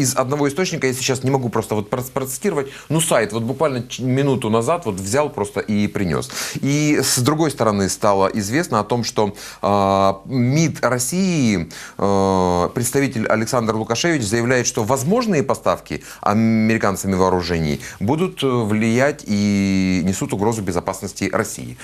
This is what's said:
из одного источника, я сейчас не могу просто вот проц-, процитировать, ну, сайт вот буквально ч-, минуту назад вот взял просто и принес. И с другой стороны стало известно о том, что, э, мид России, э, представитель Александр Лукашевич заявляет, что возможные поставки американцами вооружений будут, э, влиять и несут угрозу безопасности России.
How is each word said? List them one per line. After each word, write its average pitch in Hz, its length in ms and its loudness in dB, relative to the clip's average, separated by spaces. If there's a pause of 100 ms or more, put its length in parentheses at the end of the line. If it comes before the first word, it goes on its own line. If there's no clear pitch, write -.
из 127 160 0
одного 143 300 0
источника, 160 400 -2
я 131 60 2
сейчас 127 320 -2
не 127 60 0
могу 131 180 2
просто 110 260 -2
вот 104 160 -2
проц-, 123 220 -4
процитировать, 139 540 -2 (240)
ну, 156 100 2
сайт 139 320 2
вот 113 100 -2
буквально 131 460 -2
ч-, - 140 -10
минуту 127 480 0
назад 123 360 0
вот 107 140 -2
взял 127 300 0
просто 101 300 -4
и 104 280 0
принес. 82 420 -2 (320)
И 147 400 2
с - 160 0
другой 147 320 2
стороны 104 380 2
стало 98 460 2
известно 113 460 0
о - 40 4
том, 117 200 -2
что, 104 280 0 (300)
э, 98 500 4 (140)
мид 131 580 0
России, 123 840 0 (320)
э, 95 760 4
представитель 120 520 0
Александр 110 500 0
Лукашевич 120 460 0
заявляет, 117 440 0
что 120 180 -2
возможные 156 580 2
поставки 95 600 -2 (180)
американцами 110 960 2
вооружений 87 680 2 (200)
будут, 160 440 0
э, - 20 2
влиять 120 800 0
и 98 800 2
несут 95 280 -2
угрозу 110 300 0
безопасности 95 680 -4
России. 120 520 -4